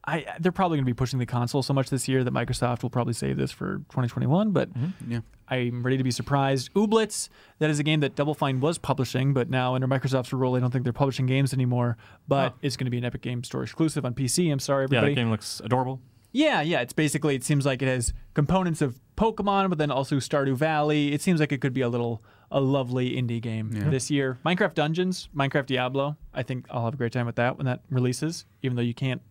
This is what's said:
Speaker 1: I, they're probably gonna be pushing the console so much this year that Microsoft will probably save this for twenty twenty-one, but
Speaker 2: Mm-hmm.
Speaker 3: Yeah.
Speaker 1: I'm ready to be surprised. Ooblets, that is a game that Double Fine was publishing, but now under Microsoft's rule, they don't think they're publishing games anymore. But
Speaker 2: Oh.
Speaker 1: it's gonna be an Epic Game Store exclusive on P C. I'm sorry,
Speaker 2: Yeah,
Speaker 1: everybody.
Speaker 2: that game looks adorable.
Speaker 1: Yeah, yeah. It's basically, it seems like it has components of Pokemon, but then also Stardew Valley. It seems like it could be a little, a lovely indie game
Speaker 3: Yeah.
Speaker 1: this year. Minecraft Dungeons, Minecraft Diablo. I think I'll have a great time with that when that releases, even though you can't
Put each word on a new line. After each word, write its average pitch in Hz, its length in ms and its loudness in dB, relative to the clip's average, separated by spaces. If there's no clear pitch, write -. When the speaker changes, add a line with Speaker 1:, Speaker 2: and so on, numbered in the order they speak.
Speaker 1:
I, 151 180 -4
they're 180 140 2
probably 175 240 0
gonna 135 80 0
be 123 80 0
pushing 127 260 -2
the 123 60 0
console 123 380 -2
so 143 100 -2
much 135 160 0
this 131 180 -2
year 131 160 2
that 123 100 0
Microsoft 120 480 -2
will 127 80 -4
probably 120 240 0
save 131 220 -2
this 135 160 -2
for 98 380 -6
twenty 123 180 -2
twenty-one, 151 440 2
but - 220 0
Speaker 2:
Mm-hmm. 127 380 -6
Speaker 3:
Yeah. 120 80 -4
Speaker 1:
I'm 123 340 -2
ready 131 140 2
to 131 80 0
be 127 60 2
surprised. 135 640 0
Ooblets, 214 540 2
that 156 100 2
is 147 80 2
a 147 60 0
game 156 160 2
that 139 160 0
Double 147 180 0
Fine 135 280 0
was 165 160 0
publishing, 135 560 0
but 120 160 0
now 127 260 0
under 127 120 0
Microsoft's 131 440 0
rule, 127 220 0
they 127 80 2
don't 123 100 2
think 123 140 -2
they're 120 80 0
publishing 135 320 0
games 131 280 2
anymore. 123 440 0
But 135 240 2
Speaker 2:
Oh. - 80 -20
Speaker 1:
it's 135 160 -4
gonna 127 120 -4
be 120 100 -2
an 123 40 -4
Epic 123 180 -6
Game 123 220 -6
Store 131 200 -6
exclusive 147 420 -2
on 120 80 -4
P 127 160 -2
C. 175 200 2
I'm 139 100 0
sorry, 139 240 0
Speaker 2:
Yeah, 131 160 2
Speaker 1:
everybody. 143 160 4
Speaker 2:
that 123 60 2
game 113 80 2
looks - 340 -4
adorable. 127 360 0
Speaker 1:
Yeah, 269 300 2
yeah. 156 180 0
It's 123 140 -4
basically, 147 420 2
it 127 80 -4
seems 143 220 2
like 135 160 0
it 135 60 0
has 127 260 0
components 175 480 2
of 127 180 -2
Pokemon, 202 520 2
but 175 80 0
then 147 140 0
also 135 240 0
Stardew 135 400 2
Valley. 151 580 2
It 147 80 -2
seems 175 200 2
like 151 100 2
it 135 100 0
could 135 120 0
be 131 80 0
a 120 80 2
little, 117 340 -2
a 143 100 0
lovely 127 520 2
indie 117 200 -2
game 110 300 -4
Speaker 3:
Yeah. 110 180 0
Speaker 1:
this 135 200 0
year. 135 340 0
Minecraft 180 300 2
Dungeons, 175 640 0
Minecraft 139 320 0
Diablo. 135 500 0
I 127 80 -4
think 123 300 -6
I'll 117 140 -2
have 117 100 -2
a - 20 -12
great 120 140 0
time 120 160 0
with 117 80 -6
that 123 220 2
when 143 100 -2
that 123 140 -2
releases, 127 540 0
even 127 140 -2
though 120 40 0
you 120 140 0
can't 131 360 -4